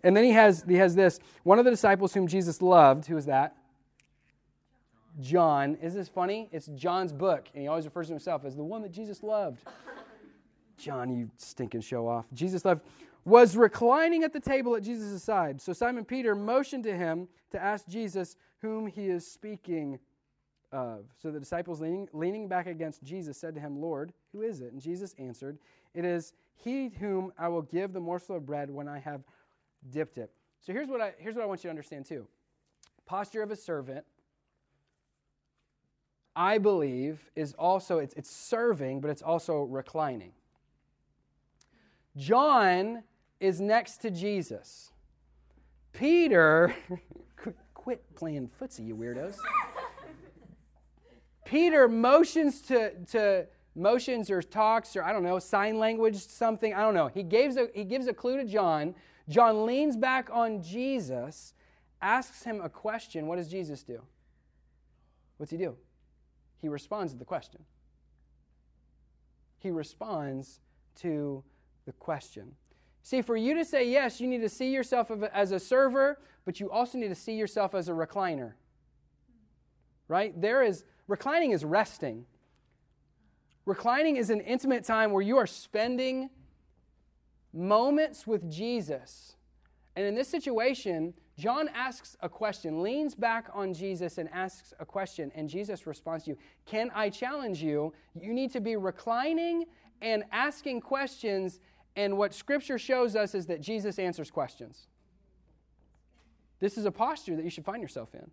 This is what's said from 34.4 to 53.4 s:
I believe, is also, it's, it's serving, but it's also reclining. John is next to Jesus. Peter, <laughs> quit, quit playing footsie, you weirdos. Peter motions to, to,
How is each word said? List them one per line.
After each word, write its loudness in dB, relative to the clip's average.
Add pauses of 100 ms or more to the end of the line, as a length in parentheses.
I 4
believe, 0
is -6
also, 0
it's, -6
it's -12
serving, -2
but -4
it's -8
also 0
reclining. -6 (1800)
John 4 (380)
is 0
next 2
to -4
Jesus. -6 (1000)
Peter, 6 (140)
<laughs> -14
quit, -10 (180)
quit -10
playing -6 (100)
footsie, -12
you -8
weirdos. -8 (2000)
Peter 6
motions 4
to, 0 (120)
to, 2 (280)